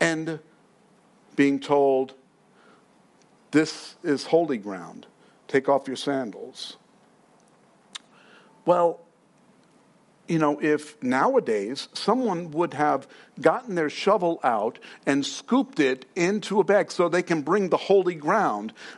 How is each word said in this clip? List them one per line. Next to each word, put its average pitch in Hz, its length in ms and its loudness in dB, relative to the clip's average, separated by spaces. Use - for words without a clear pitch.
and 160 380 -2
being 139 220 4
told, 135 560 2
"This - 540 0
is 139 220 -2
holy 160 320 2
ground. 95 480 -12
Take 135 200 0
off 139 200 2
your 127 80 -6
sandals." 127 800 -8
Well, 170 360 2
you 165 100 0
know, 147 220 0
if 151 420 -2
nowadays 131 880 0
someone 196 600 -2
would 165 220 -2
have 143 340 0
gotten 208 340 0
their 156 160 -2
shovel 175 540 0
out 117 340 0
and 139 220 0
scooped - 540 -2
it 131 340 0
into 190 460 0
a 175 40 4
bag 196 280 2
so 175 160 2
they 175 140 0
can 165 200 -2
bring 180 260 0
the 143 80 0
holy 180 380 4
ground 147 580 -2